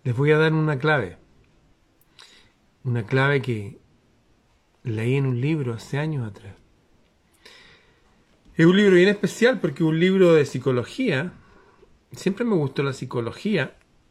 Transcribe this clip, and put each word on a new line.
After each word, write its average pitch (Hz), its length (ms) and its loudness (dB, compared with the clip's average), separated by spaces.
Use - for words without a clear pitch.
Les 123 120 -4
voy 143 160 0
a 151 60 6
dar 156 160 2
una 156 260 0
clave, 127 380 -2
una 120 240 -4
clave 135 340 0
que 110 380 -8
leí 117 340 -4
en 139 80 -2
un 127 160 -2
libro 143 320 -4
hace 113 260 -8
años 147 300 -6
atrás. 101 260 -20
Es 165 100 6
un 185 100 6
libro 202 180 6
bien 180 140 6
especial 208 500 0
porque 160 240 -4
es 156 60 2
un 160 100 0
libro 180 360 4
de 151 100 6
psicología. 135 880 -4
Siempre 196 320 -6
me 220 100 0
gustó 147 280 -2
la 135 100 -2
psicología. 131 840 -6